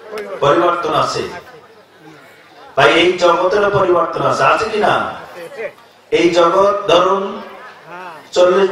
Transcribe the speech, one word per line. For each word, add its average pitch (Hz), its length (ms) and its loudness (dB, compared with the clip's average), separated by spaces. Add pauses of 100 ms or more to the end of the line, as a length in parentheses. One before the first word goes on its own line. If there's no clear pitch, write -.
(420)
পরিবর্তন 170 500 0 (100)
আছে। 123 220 -4 (1500)
ভাই, 143 140 4 (100)
এই 175 80 4 (140)
জগতেরও 180 560 2
পরিবর্তন 175 520 0
আছে, 131 120 -2 (100)
আছে 185 200 -2
কি 214 140 -2
না? 151 80 2 (1200)
এই 165 140 2 (120)
জগৎ 190 360 4 (160)
ধরুন 190 340 2 (1120)
চল্লিশ 190 360 4